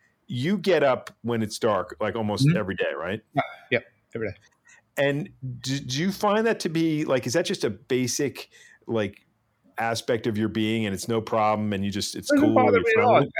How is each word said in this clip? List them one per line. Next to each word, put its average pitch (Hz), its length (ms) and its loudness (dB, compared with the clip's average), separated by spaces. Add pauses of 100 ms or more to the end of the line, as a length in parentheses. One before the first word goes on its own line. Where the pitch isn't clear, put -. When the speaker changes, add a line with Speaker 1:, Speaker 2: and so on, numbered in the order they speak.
(280)
Speaker 1:
you 165 300 -2
get 165 260 4
up 127 260 2 (120)
when 113 200 -2
it's 101 160 -6
dark, 101 400 0
like, 104 160 -2
almost 110 320 0
Speaker 2:
Mm-hmm. 170 120 4
Speaker 1:
every 95 180 -4
day, 90 200 -2
right? 87 240 -6 (140)
Speaker 2:
Yeah. - 80 0 (300)
Yep. 117 120 0 (300)
Every 113 140 -6
day. - 80 -10 (640)
Speaker 1:
And 143 300 0 (320)
do, 135 180 -2
do 131 220 -6
you 190 100 0
find 208 360 0
that 214 140 0
to 185 100 -4
be, 156 340 0
like, 131 220 0
is 120 80 -4
that 170 100 2
just 185 200 -4
a 127 60 0
basic, 127 800 -2 (380)
like, 107 400 -4 (500)
aspect 117 500 -2
of 107 120 0
your 110 100 0
being 110 380 0
and 98 80 -2
it's 92 120 -8
no 113 140 0
problem 107 540 0
and 98 100 -2
you 101 60 -2
just, 98 260 -4
it's - 140 -8
Speaker 2:
Doesn't 294 160 6
Speaker 1:
cool - 80 4
Speaker 2:
bother 247 240 6
Speaker 1:
and - 80 0
Speaker 2:
me 226 80 2
Speaker 1:
you're 220 80 4
Speaker 2:
at - 40 4
all. 226 100 6
Speaker 1:
fine 143 80 6
with 123 40 -4
it? - 120 -14